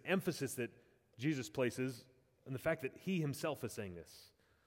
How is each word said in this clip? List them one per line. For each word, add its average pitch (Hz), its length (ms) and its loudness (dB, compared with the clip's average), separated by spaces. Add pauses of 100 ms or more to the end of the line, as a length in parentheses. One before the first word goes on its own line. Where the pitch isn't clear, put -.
emphasis 156 500 2
that 117 140 0 (480)
Jesus 131 320 2
places 127 540 2 (420)
on 131 60 -8
the 131 80 -4
fact 160 220 0
that 131 160 -2
he 185 240 2
himself 143 420 0
is 110 80 -2
saying 98 240 -6
this. - 360 -16 (360)